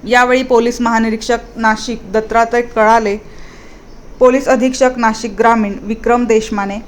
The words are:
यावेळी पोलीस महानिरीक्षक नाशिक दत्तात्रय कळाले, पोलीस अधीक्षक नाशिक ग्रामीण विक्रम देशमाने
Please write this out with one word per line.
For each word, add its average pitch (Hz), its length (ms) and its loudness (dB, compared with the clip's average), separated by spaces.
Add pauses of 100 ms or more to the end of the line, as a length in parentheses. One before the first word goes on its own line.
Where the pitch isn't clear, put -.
यावेळी 247 380 2
पोलीस 240 380 0
महानिरीक्षक 226 760 -2
नाशिक 220 440 -2 (120)
दत्तात्रय 226 500 0
कळाले, 220 540 2 (1000)
पोलीस 254 300 4
अधीक्षक 254 500 2
नाशिक 220 400 -2
ग्रामीण 226 340 2 (100)
विक्रम 233 420 -2
देशमाने 214 640 -2